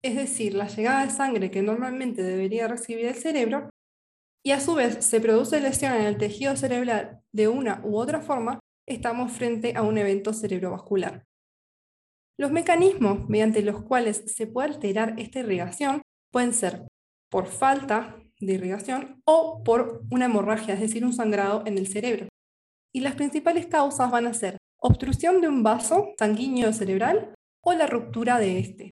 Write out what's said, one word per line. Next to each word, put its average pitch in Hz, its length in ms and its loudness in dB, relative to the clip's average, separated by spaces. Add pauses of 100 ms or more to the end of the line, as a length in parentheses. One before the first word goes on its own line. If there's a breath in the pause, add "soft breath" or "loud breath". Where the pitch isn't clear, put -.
es 247 100 -2
decir, 226 400 -2
la 202 140 -2
llegada 262 380 0
de 269 40 -4
sangre 226 400 -2
que 196 120 -2
normalmente 247 600 -2
debería 190 460 -2
recibir 233 380 -6
el 247 80 -4
cerebro, 285 560 -2 (760)
y 277 60 0
a 277 100 2
su 330 140 0
vez 240 280 0
se 226 200 2
produce 226 360 4
lesión 269 360 0
en 220 80 2
el 208 160 0
tejido 214 360 -2
cerebral 247 680 -2 (100)
de 214 160 4
una 233 340 0
u 208 140 -2
otra 277 240 -2
forma, 254 400 -4 (280)
estamos 240 440 -4
frente 240 420 -2
a - 80 0
un 214 160 2
evento 202 340 0
cerebrovascular. 185 920 -4 (1120)
Los 277 140 0
mecanismos 339 760 4
mediante 214 340 4
los 208 200 -2
cuales 240 440 0
se - 200 -6
puede 247 220 -4
alterar 220 500 -2
esta - 220 -8
irrigación 233 600 -2 (300)
pueden 247 220 2
ser - 340 -2 (420)
por 185 180 -2
falta 269 760 0 (160)
de 190 140 -2
irrigación 196 720 -6
o 320 400 4
por 233 480 2
una 247 140 2
hemorragia, 214 480 0
es 190 60 -4
decir, 220 240 -2
un 247 80 2
sangrado 214 540 0
en 202 120 -2
el 190 100 -4
cerebro. 226 400 -4 (680)
Y 262 60 -2
las 269 160 -4
principales 311 500 0
causas 277 440 2
van 240 160 2
a 233 60 -2
ser 202 240 -4 (240)
obstrucción 269 600 4
de 330 80 2
un 269 160 2
vaso 247 520 2
sanguíneo 226 560 2
cerebral 220 640 0 (280)
o 349 120 4
la 320 140 2
ruptura 240 500 0
de 190 220 2
este. - 380 -8